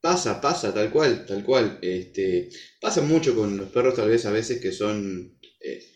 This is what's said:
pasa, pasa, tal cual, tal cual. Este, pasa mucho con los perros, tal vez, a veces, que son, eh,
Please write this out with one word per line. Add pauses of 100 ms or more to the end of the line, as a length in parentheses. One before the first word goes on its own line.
pasa,
pasa,
tal
cual,
tal
cual.
Este, (320)
pasa
mucho
con
los
perros,
tal
vez,
a
veces,
que
son, (240)
eh, (120)